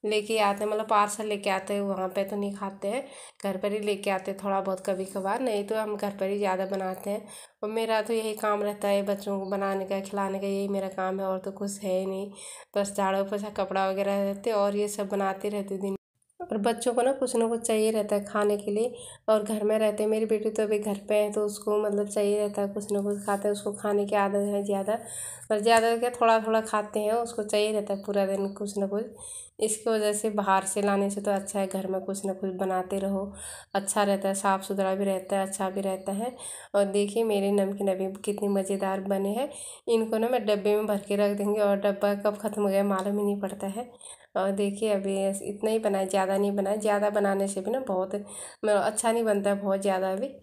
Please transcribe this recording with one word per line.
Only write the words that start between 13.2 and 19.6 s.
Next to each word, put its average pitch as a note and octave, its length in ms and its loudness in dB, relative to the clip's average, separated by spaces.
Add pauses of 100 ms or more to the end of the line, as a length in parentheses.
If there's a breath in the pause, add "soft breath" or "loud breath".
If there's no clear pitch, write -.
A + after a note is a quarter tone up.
पोछा, G3+ 260 -4
कपड़ा G3 400 0
वगैरह G3+ 340 0
रहते G3 280 -2
और G3+ 240 2
ये G#3 120 0
सब G3+ 220 -4
बनाते G3 400 -2
रहते G3 280 -4
दिन। G3 180 -4 (440)
और F4 200 -4
बच्चों A#3 340 0
को A#3+ 80 2
ना B3+ 120 4
कुछ B3+ 220 -2
ना A3+ 120 4
कुछ A#3 140 0
चाहिए A3 300 2
रहता G#3 240 0
है G3+ 100 0
खाने G#3 320 2
के G3+ 140 -4
लिए। A3+ 220 0 (360 loud breath)
और G#3+ 140 6
घर G#3+ 200 -2